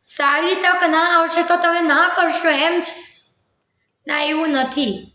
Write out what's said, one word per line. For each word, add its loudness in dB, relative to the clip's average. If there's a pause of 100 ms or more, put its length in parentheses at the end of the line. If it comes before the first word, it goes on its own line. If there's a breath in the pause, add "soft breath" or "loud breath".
સારી -2
તક 0
ના 2
આવશે 0
તો 2
તમે 0
ના 2
કરશો 0
એમ 0
છે? -8 (840)
ના, -2
એવું -2
નથી. -4